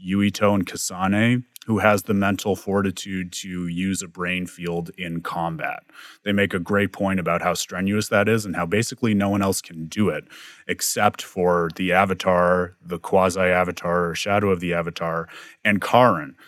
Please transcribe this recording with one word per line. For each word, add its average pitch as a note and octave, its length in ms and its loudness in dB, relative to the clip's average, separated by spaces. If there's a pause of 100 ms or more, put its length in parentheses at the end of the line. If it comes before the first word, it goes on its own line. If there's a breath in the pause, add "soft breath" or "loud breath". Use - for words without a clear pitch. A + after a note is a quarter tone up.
Yuito G2+ 480 2
and F#2+ 140 0
Kasane G#2 800 0 (200)
who A2 140 0
has G#2 240 4
the A2 100 -2
mental G2 420 0
fortitude F#2+ 760 -4
to F2+ 360 -8
use F2+ 340 -2
a F2+ 60 -12
brain F2+ 380 -4
field E2+ 520 -6
in E2+ 240 -6
combat. D#2+ 640 -6 (420 loud breath)
They G#2 80 0
make G2 200 0
a F#2+ 60 -2
great G2+ 320 0
point F#2+ 280 -2
about E2+ 220 0
how E2+ 120 0
strenuous G2 560 -2
that G#2 180 4
is A2 180 2
and F2+ 100 -6
how F2+ 100 -2
basically A2 480 0
no G2+ 160 2
one G2+ 120 0
else G2 200 0
can D#2+ 260 -12
do G#2 220 0
it D2+ 160 -4 (420 loud breath)
except G#2 540 0
for F2 540 2
the F2+ 180 0
Avatar, F2+ 880 2
the E2+ 180 -8
quasi-Avatar F2+ 1120 2
or D#2+ 60 -6
Shadow G2+ 340 0
of F2+ 100 2
the E2+ 140 -2
Avatar, E2 560 -4 (340 loud breath)
and G2+ 180 2
Karin. F#2 540 4 (120)